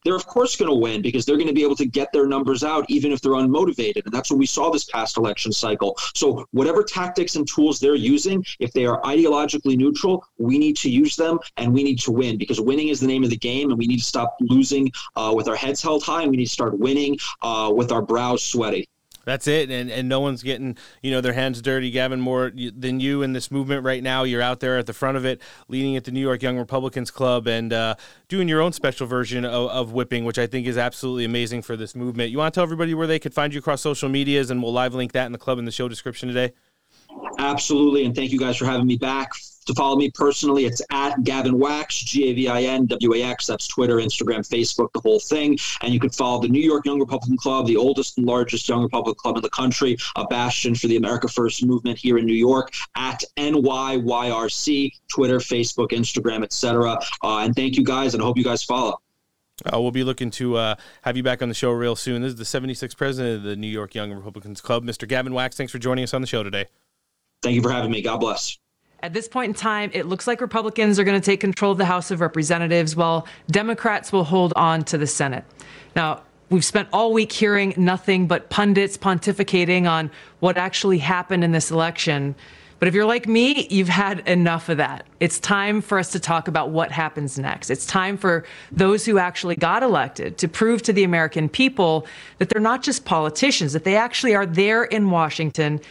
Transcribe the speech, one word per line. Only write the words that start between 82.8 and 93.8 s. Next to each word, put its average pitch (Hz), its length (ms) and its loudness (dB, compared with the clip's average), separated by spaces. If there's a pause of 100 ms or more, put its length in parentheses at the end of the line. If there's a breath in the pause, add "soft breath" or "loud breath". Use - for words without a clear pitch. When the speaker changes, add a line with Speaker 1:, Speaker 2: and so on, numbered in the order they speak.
Speaker 3:
if 175 60 2
you're 208 100 4
like 233 240 2
me, 247 420 4
you've 190 200 4
had 190 360 0
enough 170 440 2
of 160 80 0
that. 139 280 -2 (140)
It's 175 180 0
time 202 440 0
for 202 180 0
us 180 140 -4
to 190 60 -2
talk 165 280 -2
about 156 220 0
what 160 240 -2
happens 151 440 -4
next. 139 320 -6
It's 135 160 -2
time 190 300 -2
for 170 300 0 (260 loud breath)
those 190 340 2
who 214 120 4
actually 175 400 0
got 190 260 2
elected 170 540 0
to 175 100 0
prove 220 360 2
to 226 100 2
the 190 100 4
American 165 460 2
people 190 580 2 (300 loud breath)
that 185 100 0
they're 214 140 0
not 240 200 2
just - 220 -2
politicians, 156 680 0
that 156 100 -2